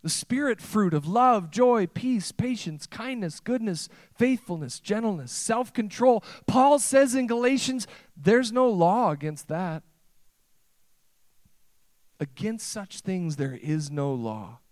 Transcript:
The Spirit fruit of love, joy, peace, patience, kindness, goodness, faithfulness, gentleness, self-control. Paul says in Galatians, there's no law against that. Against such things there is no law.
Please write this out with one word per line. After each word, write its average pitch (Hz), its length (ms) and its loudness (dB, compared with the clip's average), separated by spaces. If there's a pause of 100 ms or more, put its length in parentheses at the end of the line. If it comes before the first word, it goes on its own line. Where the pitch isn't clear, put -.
The 165 60 -6
Spirit 254 500 -2
fruit 196 340 0
of 147 140 -2
love, 214 440 4
joy, 240 360 4
peace, 247 460 -4
patience, 214 520 -6
kindness, 220 540 -8
goodness, 220 480 -4 (260)
faithfulness, 180 680 -2
gentleness, 202 500 -4
self-control. 233 920 0 (240)
Paul 269 340 4
says 269 360 4
in 254 120 0
Galatians, 247 600 0 (300)
there's 214 340 4
no 254 180 4
law 190 420 4
against 151 360 -8
that. 160 360 -6 (2250)
Against 208 500 -8
such 196 300 -12
things 175 380 -4
there 135 240 -6
is 151 280 -4
no 143 240 -2
law. 113 460 -8 (120)